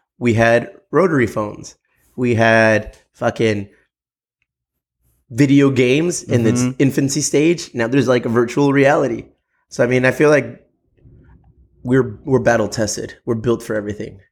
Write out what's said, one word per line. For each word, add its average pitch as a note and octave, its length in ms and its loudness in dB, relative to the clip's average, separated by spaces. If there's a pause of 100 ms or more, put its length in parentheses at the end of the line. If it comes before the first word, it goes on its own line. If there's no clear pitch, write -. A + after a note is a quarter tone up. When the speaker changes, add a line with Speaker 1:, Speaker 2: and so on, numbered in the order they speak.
(200)
Speaker 1:
We A#2+ 140 0
had A#2 380 2 (200)
rotary D3+ 360 2
phones. - 480 -10 (420)
We B2 160 0
had A2 640 2 (160)
fucking A2 560 -4 (1600)
video C#3 400 4
games C3+ 540 0
in A#2 240 0
its B2 160 2
Speaker 2:
Mm-hmm. B2+ 180 -2
Speaker 1:
infancy C#3 400 -2
stage. D#3 540 -2
Now A#2 120 -4
there's, B2+ 200 0
like, B2 180 0
a B2 40 -4
virtual B2 440 0
reality. C#3 520 0 (440)
So, - 140 -2
I B2 40 0
mean, B2+ 180 0
I C3 60 2
feel D3 200 2
like A#2+ 340 -2 (1160)
we're, A#2+ 400 0
we're B2+ 160 0
battle A2+ 280 0
tested. - 480 -6 (100)
We're A#2+ 100 -2
built A2+ 280 -2
for A2 120 -6
everything. G#2 440 -10 (120)